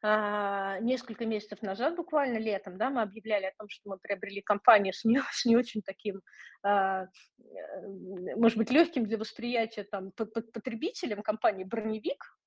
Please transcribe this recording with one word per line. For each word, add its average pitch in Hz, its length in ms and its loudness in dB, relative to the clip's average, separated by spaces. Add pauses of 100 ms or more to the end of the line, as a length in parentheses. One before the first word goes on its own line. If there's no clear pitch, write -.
А, 208 760 0
несколько 240 460 -2
месяцев 214 360 -4
назад, 233 340 -2
буквально 285 420 0
летом, 196 400 -4
да, 240 120 0
мы 262 120 0
объявляли 202 440 -4
о 190 120 -6
том, 208 120 -14
что - 200 -14
мы 190 80 -6
приобрели 202 440 -8
компанию 202 520 6
с - 100 -12
не, 226 120 6
<laughs> 269 160 -2
с - 140 -4
не 226 100 6
очень 233 260 0
таким, 196 400 -8 (420)
а, 190 400 2 (360)
э, - 480 -12 (480)
может 233 220 4
быть, 220 120 0
легким 277 360 2
для 208 120 -2
восприятия 226 680 -4
там 190 280 -8
п-, 220 140 -6
п-, 226 160 -4
потребителем 226 800 -6
компании 208 420 0
«Броневик». 220 720 -4 (100)